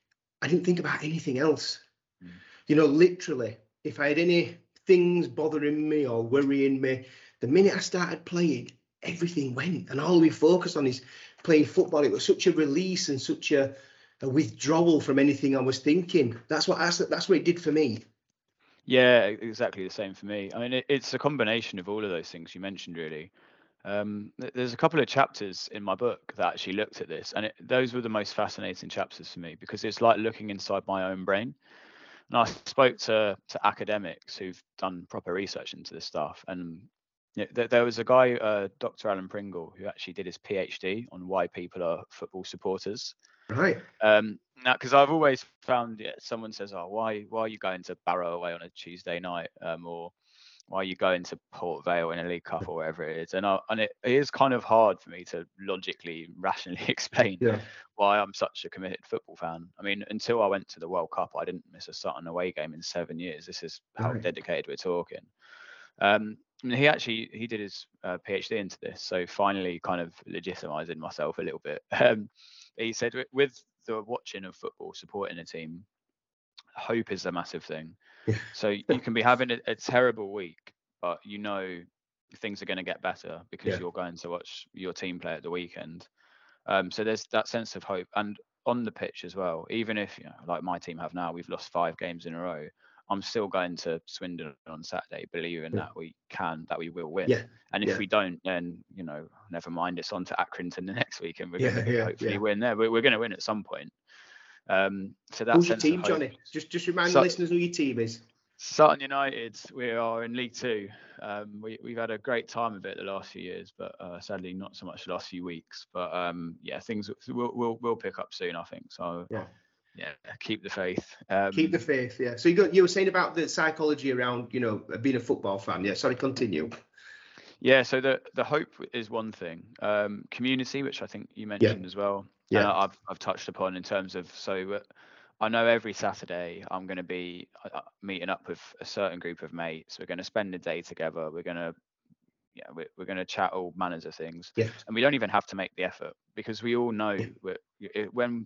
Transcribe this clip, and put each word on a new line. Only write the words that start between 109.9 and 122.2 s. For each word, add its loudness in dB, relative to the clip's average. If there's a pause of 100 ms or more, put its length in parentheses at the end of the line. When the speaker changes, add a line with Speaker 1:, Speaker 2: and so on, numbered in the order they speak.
Speaker 2:
are 0
in -6
League -6
Two. -4 (320)
Um, -10
we, -12
we've -10
had -2
a -4
great -2
time -4
of -12
it -8
the -10
last -8
few -14
years, -12
but, -12
uh, -14
sadly -8
not -12
so -14
much -14
the -6
last -8
few -10
weeks. -12
But, -6
um, -4
yeah, -8
things -8
w-, -10 (100)
we'll, -2
we'll, -2
we'll -2
pick -8
up -10
soon, -4
I -8
think. -18
So -8
Speaker 1:
Yeah. -6 (500)
Speaker 2:
yeah, -10 (280)
keep -4
the -8
faith. -4 (140)
Um, 2
Speaker 1:
Keep 2
the 2
faith. -2